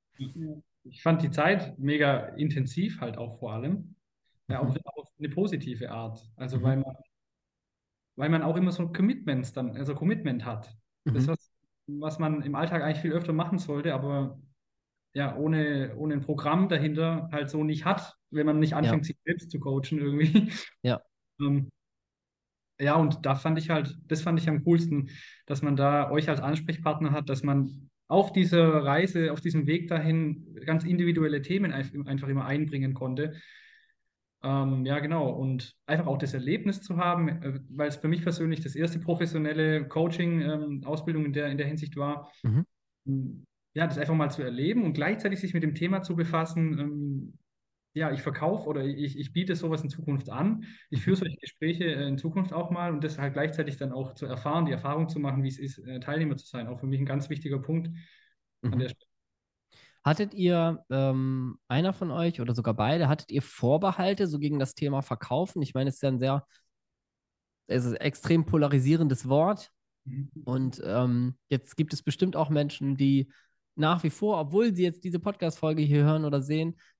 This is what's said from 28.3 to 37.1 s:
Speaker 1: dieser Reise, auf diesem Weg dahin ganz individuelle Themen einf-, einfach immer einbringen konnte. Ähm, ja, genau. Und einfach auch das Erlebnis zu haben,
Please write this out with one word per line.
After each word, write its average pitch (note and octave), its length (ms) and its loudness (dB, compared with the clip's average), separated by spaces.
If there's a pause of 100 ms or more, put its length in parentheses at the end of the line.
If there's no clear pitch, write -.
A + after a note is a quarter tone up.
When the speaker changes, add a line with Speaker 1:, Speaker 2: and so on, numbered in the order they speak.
Speaker 1:
dieser E3 520 6
Reise, E3 480 2
auf - 80 -6
diesem D#3 260 0
Weg E3 220 0
dahin D#3+ 680 0 (100)
ganz D#3+ 180 2
individuelle E3 580 2
Themen F#3 300 0
einf-, C3+ 220 -6 (120)
einfach C3+ 220 -4
immer C3+ 160 0
einbringen C#3 500 -2
konnte. C3 400 -4 (1080)
Ähm, C3+ 420 0
ja, C#3 140 0
genau. D3+ 320 0
Und C3 440 -4 (120)
einfach E3 200 2
auch C#3 120 0
das C#3 160 -2
Erlebnis E3 480 -2
zu F3 160 -4
haben, E3+ 300 2